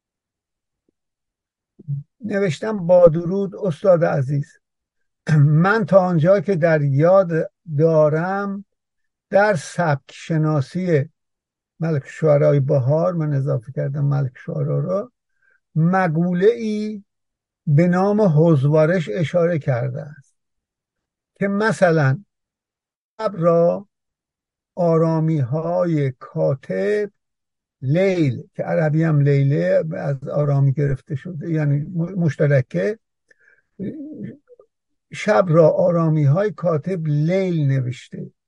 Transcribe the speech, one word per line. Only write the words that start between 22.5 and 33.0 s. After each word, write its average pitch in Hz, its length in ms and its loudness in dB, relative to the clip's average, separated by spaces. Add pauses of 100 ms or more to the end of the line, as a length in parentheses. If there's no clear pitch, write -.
شب 220 140 -4
را 170 540 2 (880)
آرامی 160 640 0
های 160 720 -2
کاتب، 190 1000 -4 (720)
لیل 156 720 0
که 175 80 -8
عربی 160 400 0
هم 156 160 2
لیله 143 640 2 (140)
از 143 300 -6
آرامی 139 460 0
گرفته 143 420 -4
شده، 170 340 -10
یعنی 147 300 0
م-، 175 400 -6
مشترکه، 170 800 0 (2000)